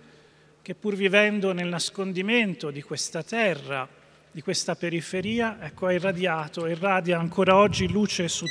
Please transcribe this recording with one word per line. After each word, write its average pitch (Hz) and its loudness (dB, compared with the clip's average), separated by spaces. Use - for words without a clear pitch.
che, 185 -12
pur 202 -2
vivendo 202 4
nel 175 -2
nascondimento 190 -2
di 143 -10
questa 156 -6
terra, 139 -2
di 156 -14
questa 180 -4
periferia, 202 -4
ecco, 160 -8
ha 180 2
irradiato 170 -2
e 165 -2
irradia 180 2
ancora 185 4
oggi 190 4
luce 190 0
su - -4